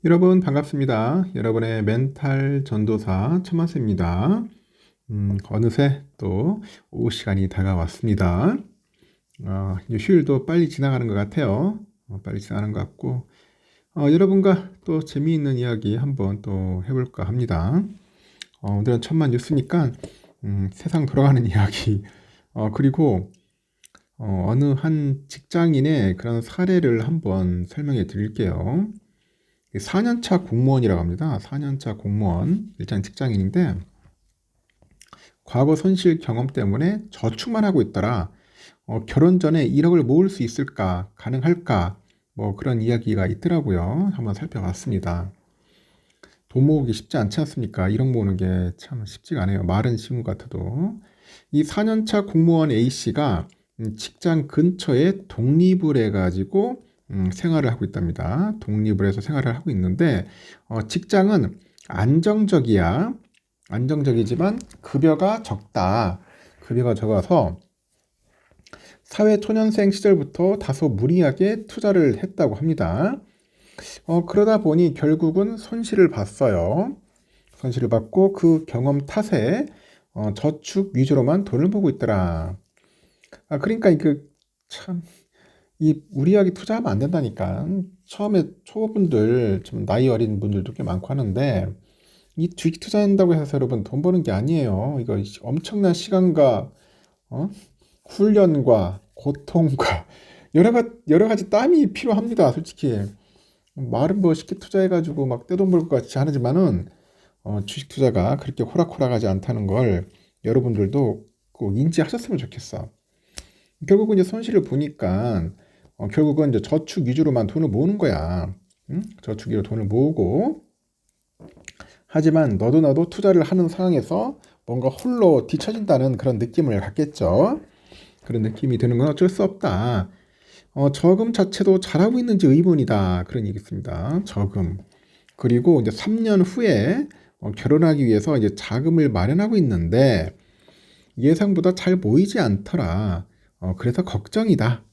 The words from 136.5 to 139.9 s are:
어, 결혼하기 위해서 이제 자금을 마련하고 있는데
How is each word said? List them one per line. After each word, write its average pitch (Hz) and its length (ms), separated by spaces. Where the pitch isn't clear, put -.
어, 101 120
결혼하기 147 540
위해서 113 320
이제 104 160
자금을 147 560
마련하고 156 480
있는데 101 760